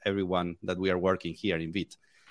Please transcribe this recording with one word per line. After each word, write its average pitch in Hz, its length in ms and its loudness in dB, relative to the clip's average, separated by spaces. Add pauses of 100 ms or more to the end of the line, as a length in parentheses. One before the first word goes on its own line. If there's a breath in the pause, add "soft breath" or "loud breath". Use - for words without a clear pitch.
everyone 90 580 0
that 92 140 -2
we 95 120 2
are 92 80 4
working 90 360 0
here 90 240 -2
in 80 140 -4
Vit." 90 240 -4 (360)